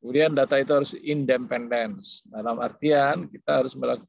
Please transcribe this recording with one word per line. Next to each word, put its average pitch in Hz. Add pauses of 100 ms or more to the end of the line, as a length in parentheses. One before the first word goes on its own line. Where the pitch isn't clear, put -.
Kemudian 147
data 139
itu 135
harus 143
independence. 120
Dalam 113
artian 147
kita 139
harus 131
melak-, 123